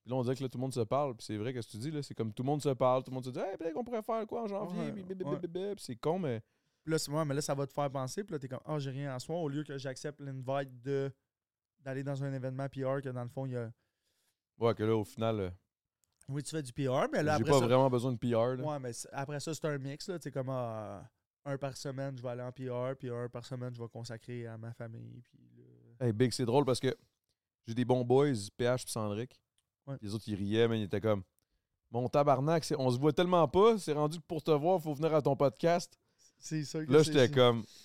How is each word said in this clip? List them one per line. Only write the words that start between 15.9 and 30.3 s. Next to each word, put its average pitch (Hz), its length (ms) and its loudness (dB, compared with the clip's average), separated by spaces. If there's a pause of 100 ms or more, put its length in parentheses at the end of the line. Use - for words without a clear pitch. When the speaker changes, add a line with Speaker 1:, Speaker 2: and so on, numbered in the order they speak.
Speaker 2:
Oui, 139 160 -6
tu - 80 -10
fais 156 120 -4
du 123 100 -12
P 139 160 -2
R, 147 200 2
mais 233 140 0
là, 151 140 4
Speaker 1:
j'ai 113 60 2
Speaker 2:
après - 100 2
Speaker 1:
pas 139 60 8
Speaker 2:
ça 120 60 6
Speaker 1:
vraiment 127 240 6
besoin 123 220 2
de 120 60 -2
P 120 180 0
R, 120 220 2
là. 127 60 -6
Speaker 2:
Ouais, 143 160 -4
mais 127 120 -8
c'est, - 220 -12
après 139 260 -6
ça, 160 140 -6
c'est 147 120 -8
un 147 120 -2
mix, 139 320 -8
là. 175 100 -6
Tu - 40 -14
sais, 143 80 -8
comme, 131 180 -4
ah, 110 600 -6 (360)
un 139 120 -4
par 135 200 -8
semaine, 135 400 -8
je 120 60 -12
vais 127 60 -4
aller 120 140 -6
en 123 80 -8
P 131 180 -8
R, 123 300 -4
puis 127 100 -8
un 120 200 -4
par 120 160 -12
semaine, 127 280 -8
je 120 80 -10
vais 117 80 -8
consacrer 117 580 -10
à 113 100 -10
ma 113 160 -10
famille, 117 500 -14
puis - 160 -20 (160)
là 123 520 -10
Speaker 1:
Hey, 117 40 6
Big, 110 220 4
c'est 135 120 -2
drôle 131 200 6
parce 123 160 2
que 127 120 2 (720)
j'ai 113 80 -6
des 117 120 2
bons 127 180 4
boys, 135 300 6 (240)
P 120 80 0
H 123 180 2
pis - 80 -10
Sandrick. 107 480 -4 (460)
Speaker 2:
Ouais. 139 160 -8
Speaker 1:
Les 104 140 -6
autres, 110 140 -6
ils 107 60 0